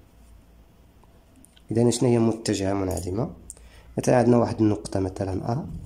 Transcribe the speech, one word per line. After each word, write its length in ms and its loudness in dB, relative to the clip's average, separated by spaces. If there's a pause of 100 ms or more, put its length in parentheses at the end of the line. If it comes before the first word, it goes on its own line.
(1700)
إذا 180 4
شنو 200 2
هي 100 4
متجهة 540 0
منعدمة؟ 560 -4 (680)
مثلا 200 2
عندنا 200 6
واحد 240 0
النقطة 380 0
مثلا 520 -4
أ 140 -4 (200)